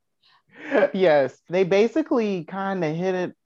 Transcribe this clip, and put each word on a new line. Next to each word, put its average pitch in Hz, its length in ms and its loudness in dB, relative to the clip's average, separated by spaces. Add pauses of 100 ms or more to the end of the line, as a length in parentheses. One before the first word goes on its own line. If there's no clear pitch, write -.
(920)
Yes. 151 460 2 (100)
They 180 140 0
basically 208 840 0
kinda 190 440 -4
hit 180 260 -4
it 180 200 -6 (100)